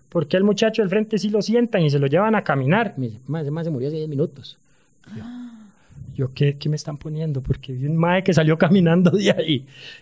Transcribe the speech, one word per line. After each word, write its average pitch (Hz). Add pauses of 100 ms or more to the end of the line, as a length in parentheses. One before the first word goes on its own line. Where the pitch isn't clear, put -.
"¿Por 160
qué -
al 185
muchacho 220
del 190
frente 214
sí 202
lo 208
sientan 226
y 151
se 143
lo 139
llevan 202
a 202
caminar?". 156
Me 131
dice, 104
"Ma, 156
ese 143
ma 165
se 165
murió 135
hace 151
diez 156
minutos". 147 (580)
Yo, 220 (920)
yo, 131
"¿Qué, 143
qué -
me 151
están 147
poniendo?". 151
Porque -
vi 127
un 156
mae 175
que 185
salió 156
caminando 175
de 202
ahí. 165 (360)